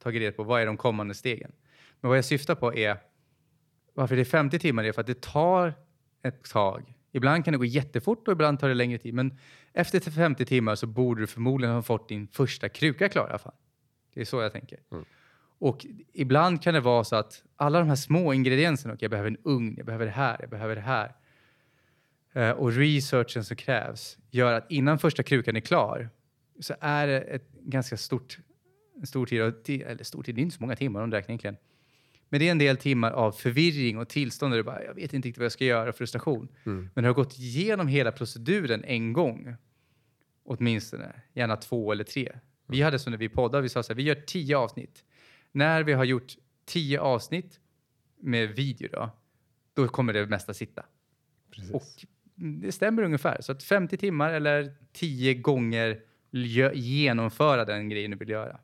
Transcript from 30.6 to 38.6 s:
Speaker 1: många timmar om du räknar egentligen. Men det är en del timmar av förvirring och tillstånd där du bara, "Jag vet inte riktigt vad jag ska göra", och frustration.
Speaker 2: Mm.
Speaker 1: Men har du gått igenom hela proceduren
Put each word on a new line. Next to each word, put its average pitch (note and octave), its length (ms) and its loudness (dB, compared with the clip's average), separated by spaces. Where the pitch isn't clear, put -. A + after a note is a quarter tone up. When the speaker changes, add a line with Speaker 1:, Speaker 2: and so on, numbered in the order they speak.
Speaker 1:
många B2+ 120 -4
timmar G#2+ 260 -4
om A2+ 80 -4
du G#2+ 80 0
räknar G2 140 -6
egentligen. G#2 260 -8
Men C#3+ 100 2
det D#3+ 80 4
är F3 40 4
en E3 60 4
del C#3 200 6
timmar B2 340 2
av A2 200 2
förvirring C3 640 2
och A#2 120 -8
tillstånd C3+ 440 -2
där A2+ 40 2
du A2 60 0
bara, - 200 -8
"Jag - 100 -12
vet D3+ 200 -10
inte B2+ 140 -2
riktigt A#2 120 -10
vad A#2+ 60 -2
jag A2+ 60 0
ska - 140 -2
göra", A#2 240 2
och A2+ 60 -6
frustration. A#2+ 520 -4
Speaker 2:
Mm. F#2 300 -6
Speaker 1:
Men B2 100 0
har A#2+ 60 6
du B2 60 4
gått C3+ 240 0
igenom E3 480 -2
hela C3+ 240 2
proceduren A#2+ 720 -2